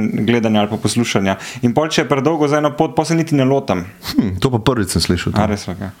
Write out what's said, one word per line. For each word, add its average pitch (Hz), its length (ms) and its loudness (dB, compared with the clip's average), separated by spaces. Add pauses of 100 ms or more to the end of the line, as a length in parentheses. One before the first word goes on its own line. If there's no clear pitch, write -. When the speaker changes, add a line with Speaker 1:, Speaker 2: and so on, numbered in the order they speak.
(160)
Speaker 1:
gledanja 110 440 2
ali 104 100 0
pa 107 80 -4
poslušanja. 104 580 0 (240)
In 120 140 2
pol, 151 140 2
če 156 140 0
je 139 60 0
predolgo 147 400 2
za 143 100 2
eno 147 140 0
pot, 156 240 0
pol 160 100 0
se 160 80 0
niti 160 220 0
ne 135 80 4
lotam. 131 400 0 (220)
Speaker 2:
Hm, 104 320 0
to 135 120 0
pa 123 100 0
prvič 110 300 0
sem 87 120 0
slišal, - 320 0
to. 107 80 2
Speaker 1:
A, 107 40 2
res, 104 220 -4
okej. 98 220 -8 (100)